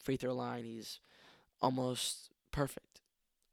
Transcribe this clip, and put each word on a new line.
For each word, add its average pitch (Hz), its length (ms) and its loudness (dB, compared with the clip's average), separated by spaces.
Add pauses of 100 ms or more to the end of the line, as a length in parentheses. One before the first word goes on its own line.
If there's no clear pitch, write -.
free 135 140 2
throw 127 180 0
line, 120 300 -4
he's 113 340 -10 (640)
almost 127 720 2 (200)
perfect. - 520 -2 (500)